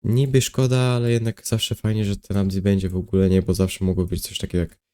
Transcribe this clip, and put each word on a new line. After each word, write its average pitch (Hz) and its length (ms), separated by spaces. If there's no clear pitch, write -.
Niby 131 360
szkoda, 127 380
ale 123 340
jednak 113 340
zawsze - 280
fajnie, 107 300
że 101 120
ten - 200
update 95 260
będzie 95 260
w 92 80
ogóle, 95 340
nie? 92 120
Bo 92 120
zawsze 95 300
mogło 92 220
być 85 160
coś - 160
takiego, 90 220
jak 85 180